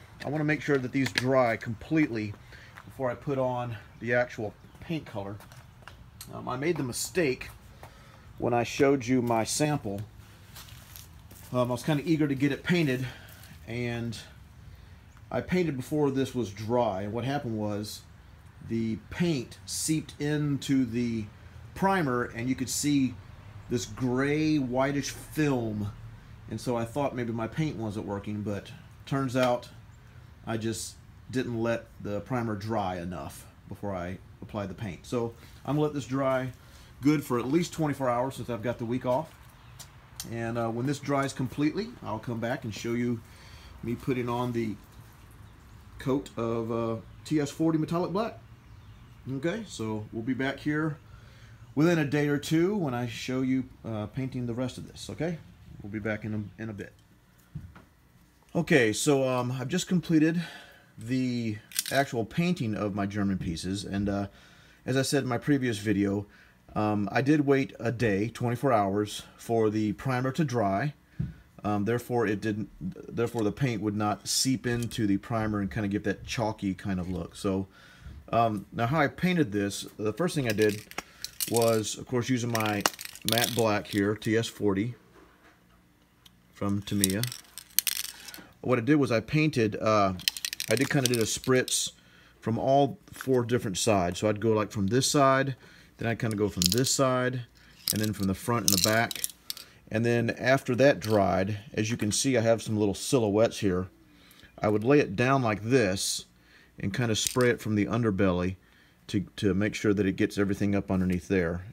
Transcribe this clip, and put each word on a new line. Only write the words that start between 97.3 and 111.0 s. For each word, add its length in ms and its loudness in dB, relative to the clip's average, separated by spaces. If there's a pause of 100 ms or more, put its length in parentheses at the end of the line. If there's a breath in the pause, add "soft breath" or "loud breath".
and 80 0
then 120 0
from 160 -2
the 60 2
front 360 0
and 80 4
the 100 4
back. 340 2 (680 loud breath)
And 140 0
then 260 2
after 460 2
that 240 6
dried, 600 2 (120)
as 180 -2
you 60 -2
can 160 0
see, 240 2
I 60 4
have 180 4
some 160 -2
little 180 4
silhouettes 640 2
here. 280 2 (680 loud breath)
I 100 2
would 160 2
lay 160 8
it 160 0
down 260 4
like 200 0
this 640 2 (520 soft breath)
and 140 -4
kinda 240 0
spray 320 4
it 120 2
from 140 -2
the 120 4
underbelly 720 2 (500 soft breath)
to, 180 -2 (120)
to 180 2
make 200 0
sure 200 2
that 120 2
it 100 0
gets 200 0
everything 380 0
up 160 -2
underneath 380 0